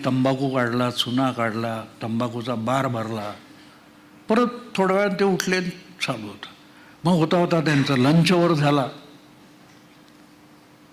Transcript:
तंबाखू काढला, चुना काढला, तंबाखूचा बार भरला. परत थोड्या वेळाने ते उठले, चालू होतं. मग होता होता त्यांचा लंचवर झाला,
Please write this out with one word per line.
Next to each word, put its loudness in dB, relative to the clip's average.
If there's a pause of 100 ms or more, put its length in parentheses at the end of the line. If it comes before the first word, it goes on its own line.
तंबाखू 0
काढला, 0
चुना -2
काढला, -4 (180)
तंबाखूचा -4
बार -2
भरला. -6 (960)
परत 2 (300)
थोड्या 2
वेळाने 0
ते 0
उठले, 0 (420)
चालू -8
होतं. -16 (580)
मग 4
होता 4
होता 2
त्यांचा 2
लंचवर 4
झाला, 2 (2000)